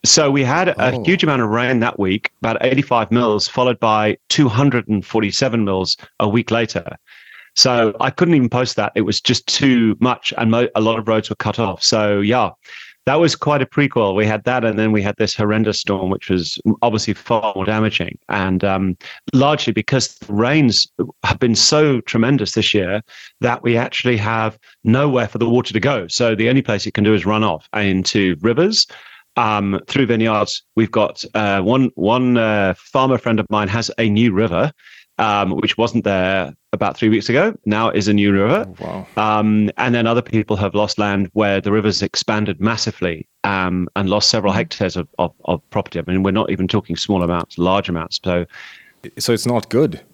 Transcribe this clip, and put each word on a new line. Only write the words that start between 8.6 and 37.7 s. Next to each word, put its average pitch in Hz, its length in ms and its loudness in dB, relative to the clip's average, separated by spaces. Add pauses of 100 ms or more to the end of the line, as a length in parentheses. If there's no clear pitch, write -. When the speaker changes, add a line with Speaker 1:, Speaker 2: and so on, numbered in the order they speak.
Speaker 1:
that. 104 180 -2
It 104 60 2
was 107 200 -2
just - 240 -2
too 120 540 2
much, 123 400 0
and 113 100 2
mo-, 120 240 2
a 110 80 0
lot 110 160 0
of 107 100 -6
roads 110 220 0
were 107 60 -4
cut 107 240 -4
off. 98 240 -2
So, 104 380 0
yeah, 104 280 2 (560)
that 135 140 2
was 165 160 4
quite 147 260 0
a 131 60 0
prequel. 113 480 0
We 107 100 2
had 107 200 -2
that, 123 200 0
and 107 140 0
then 110 120 2
we 107 120 2
had 104 140 -4
this 107 180 -2
horrendous 107 440 0
storm, 95 300 -4
which - 220 -6
was 87 260 -2 (240)
obviously 107 320 0
far 107 420 -2
more 95 100 -4
damaging. 107 520 -2 (120)
And, 95 340 0
um, 95 340 -2 (380)
largely 139 380 2
because - 420 -2
the - 180 -12
rains 120 540 2 (360)
have - 140 -2
been 117 160 2
so 147 480 2
tremendous 117 520 0
this - 200 0
year 101 300 -2 (380)
that 120 200 -2
we 117 160 0
actually 123 400 -2
have 110 400 -2 (260)
nowhere 127 440 2
for - 100 -10
the 120 120 0
water 120 240 0
to 107 60 0
go. 120 280 -2
So 117 260 0
the 113 160 0
only 131 140 2
place 104 240 -2
it - 80 -8
can 104 80 2
do 107 100 6
is 92 100 2
run 107 200 0
off 82 320 -4
into 95 680 0
rivers. 151 460 2 (500)
Um, 104 500 0
through 135 200 2
vineyards, 110 540 0 (140)
we've 113 160 2
got, - 320 -2 (120)
uh, 101 260 0
one, 123 340 2
one, 123 420 2
uh, 104 400 2
farmer 131 400 0
friend 113 220 0
of 98 100 -2
mine 104 200 0
has 110 280 -4
a 113 120 0
new 107 240 2
river, 107 400 0 (460)
um, 101 320 0
which - 260 -2
wasn't 113 260 0
there 92 500 -2 (200)
about 98 240 -4
three 110 100 0
weeks 107 220 0
ago. 180 260 0 (100)
Now 107 240 0